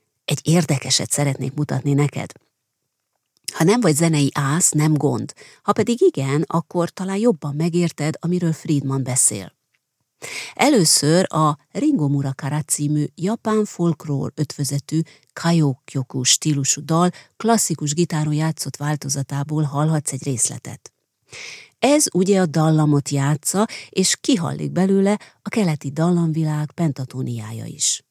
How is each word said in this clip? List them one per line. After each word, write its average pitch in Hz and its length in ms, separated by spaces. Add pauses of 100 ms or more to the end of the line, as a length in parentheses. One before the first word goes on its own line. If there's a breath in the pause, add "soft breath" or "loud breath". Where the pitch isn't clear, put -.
(260 soft breath)
egy - 180
érdekeset 151 680
szeretnék 139 420
mutatni 143 400
neked. 139 380 (1200)
Ha - 100
nem 208 180
vagy 156 140
zenei 151 380
ász, 147 380
nem 156 220
gond. 139 400 (300 loud breath)
Ha - 80
pedig 226 300
igen, 147 460
akkor 170 420
talán 190 280
jobban 175 380
megérted, 160 640
amiről 170 340
Friedman 135 500
beszél. 120 480 (1000 loud breath)
Először 180 800
a 156 240 (140)
Ringo 208 360
Murakara 139 540
című 147 440 (100)
japán 214 500
folklór 156 720
ötvözetű 147 640 (320 soft breath)
Kaio-kyoku 143 920
stílusú 139 640
dal 170 260 (260 loud breath)
klasszikus 170 560
gitáron 151 400
játszott 156 420
változatából 147 880
hallhatsz 147 480
egy 135 120
részletet. - 680 (840 loud breath)
Ez 294 340
ugye 190 280
a 180 40
dallamot 156 640
játsza, 147 560 (240 loud breath)
és - 320
kihallik 151 500
belőle 190 480 (220 loud breath)
a - 80
keleti 156 420
dallamvilág 156 800
pentatóniája 123 920
is. - 460